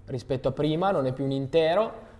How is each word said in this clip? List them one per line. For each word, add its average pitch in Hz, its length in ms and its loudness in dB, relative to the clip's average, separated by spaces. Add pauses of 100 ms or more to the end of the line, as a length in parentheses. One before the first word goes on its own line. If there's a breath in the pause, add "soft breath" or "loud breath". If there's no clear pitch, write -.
rispetto 131 420 -4
a 123 40 2
prima, 156 380 0
non 151 160 2
è 131 80 0
più 135 120 -4
un 135 60 -2
intero 160 600 2 (260 loud breath)